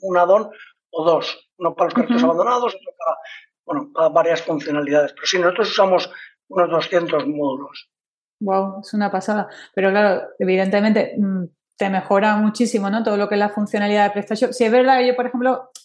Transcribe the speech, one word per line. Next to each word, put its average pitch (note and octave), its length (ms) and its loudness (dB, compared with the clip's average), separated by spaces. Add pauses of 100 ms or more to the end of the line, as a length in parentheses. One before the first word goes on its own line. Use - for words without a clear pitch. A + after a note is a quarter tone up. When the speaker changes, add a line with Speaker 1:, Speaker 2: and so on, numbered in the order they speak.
Speaker 1:
un F#3 180 -2
add-on G3+ 300 4 (440)
o D#3+ 120 -4
dos. - 540 0
Uno E3+ 160 -4
para F3+ 120 0
los E3+ 80 -4
carritos A#3+ 280 0
Speaker 2:
Ujú. B3+ 40 4
Speaker 1:
abandonados, B3 480 0
otro - 240 -18
para, E3 180 -4 (480)
bueno, D3 300 -8
para D#3+ 160 2
varias E3 320 2
funcionalidades. D3 680 -2
Pero - 140 -10
sí, F#3 120 0
nosotros F3+ 320 0
usamos F#3 400 2 (380)
unos F3 220 0
doscientos D#3+ 580 0
módulos. C#3+ 600 -6 (500)
Speaker 2:
Guau, G3 400 -2
es - 140 -18
una G#3 180 0
pasada. G3 360 -2 (240)
Pero G3 180 2
claro, G3+ 320 2 (180)
evidentemente, G3+ 760 2
mm, F#3+ 280 -2 (340)
te G3 120 -2
mejora G3 460 2
muchísimo, G#3+ 540 0
¿no? A3 140 -2
Todo G#3 120 -2
lo G3+ 120 0
que G#3 80 -2
es - 20 2
la G#3 120 0
funcionalidad G#3 540 0
de G3+ 60 2
PrestaShop. G#3 420 -2
Sí, A#3 120 0
es A3 80 2
verdad B3+ 260 6
que B3 100 2
yo, B3 80 2
por B3 100 -2
ejemplo, B3 440 -2 (140)